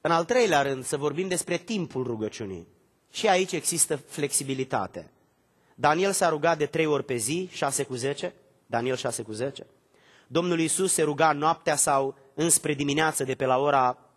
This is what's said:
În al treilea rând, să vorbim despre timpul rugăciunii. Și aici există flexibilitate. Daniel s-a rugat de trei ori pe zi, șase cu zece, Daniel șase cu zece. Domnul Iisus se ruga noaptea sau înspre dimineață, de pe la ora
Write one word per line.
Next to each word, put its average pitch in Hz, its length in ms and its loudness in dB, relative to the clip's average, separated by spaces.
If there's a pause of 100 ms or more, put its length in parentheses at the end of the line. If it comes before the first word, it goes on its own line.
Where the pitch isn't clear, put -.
În 156 80 2
al 165 140 2
treilea 175 360 4
rând, 135 240 -2
să 147 120 -2
vorbim 147 300 -2
despre 175 300 -2
timpul 170 460 -4
rugăciunii. 107 640 -6 (440)
Și - 160 -2
aici 185 240 4
există 165 440 0
flexibilitate. 131 1160 -4 (640)
Daniel 170 360 2
s-a 185 180 2
rugat 160 280 2
de 151 80 0
trei 160 200 0
ori 143 180 2
pe 131 120 -4
zi, 156 360 -2
șase 139 320 -2
cu 127 120 -6
zece, 139 380 -6 (320)
Daniel 123 300 0
șase 117 280 -6
cu 110 80 -12
zece. 123 360 -8 (600)
Domnul 170 320 0
Iisus 175 340 0
se 170 80 2
ruga 151 300 4
noaptea 151 440 0
sau 139 400 0 (180)
înspre 156 400 0
dimineață, 147 500 0
de 131 120 -2
pe 131 100 -2
la 127 120 2
ora 135 400 2 (200)